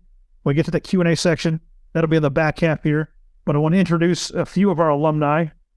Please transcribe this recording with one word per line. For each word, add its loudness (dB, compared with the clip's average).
when 0
we 0
get 0
to -4
the -2
Q -2
and 2
A 2
section. -2
That'll 0
be 2
in 2
the 2
back -2
half 0
here. -2
But -2
I 2
wanna 2
introduce 0
a -4
few 0
of -2
our 2
alumni. 0